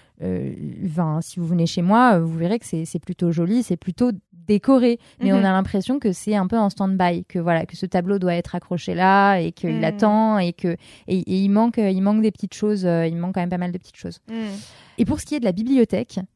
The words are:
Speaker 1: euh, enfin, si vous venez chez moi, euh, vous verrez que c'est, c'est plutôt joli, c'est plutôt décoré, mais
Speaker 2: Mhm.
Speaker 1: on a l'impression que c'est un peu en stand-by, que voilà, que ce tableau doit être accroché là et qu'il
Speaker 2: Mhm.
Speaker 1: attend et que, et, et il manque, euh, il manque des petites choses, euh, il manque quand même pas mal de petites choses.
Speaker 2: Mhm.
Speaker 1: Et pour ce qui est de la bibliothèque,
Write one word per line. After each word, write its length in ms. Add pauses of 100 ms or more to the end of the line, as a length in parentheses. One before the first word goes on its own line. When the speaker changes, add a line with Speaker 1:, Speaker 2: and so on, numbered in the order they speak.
(200)
Speaker 1:
euh, 320 (340)
enfin, 360
si 160
vous 80
venez 200
chez 160
moi, 340
euh, 40
vous 160
verrez 220
que 80
c'est, 180
c'est 140
plutôt 320
joli, 320
c'est 140
plutôt 340 (360)
décoré, 520 (220)
mais 120
Speaker 2:
Mhm. 60
Speaker 1:
on 60
a 80
l'impression 480
que 120
c'est 220
un 140
peu 100
en 120
stand-by, 580
que 100
voilà, 280
que 100
ce 100
tableau 320
doit 160
être 220
accroché 380
là 440
et 140
qu'il 240
Speaker 2:
Mhm. 80
Speaker 1:
attend 540
et 140
que, 160 (380)
et, 120
et 200
il 120
manque, 280
euh, 120
il 120
manque 180
des 120
petites 220
choses, 300
euh, 220
il 100
manque 180
quand 60
même 100
pas 80
mal 120
de 80
petites 180
choses. 220 (100)
Speaker 2:
Mhm. 80 (640)
Speaker 1:
Et 60
pour 160
ce 60
qui 100
est 40
de 40
la 80
bibliothèque, 640 (180)